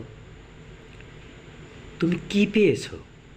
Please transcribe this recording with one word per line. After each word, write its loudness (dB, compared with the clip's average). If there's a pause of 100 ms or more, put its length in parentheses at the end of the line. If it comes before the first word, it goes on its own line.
(2000)
তুমি 2 (120)
কি 4
পেয়েছ 4 (500)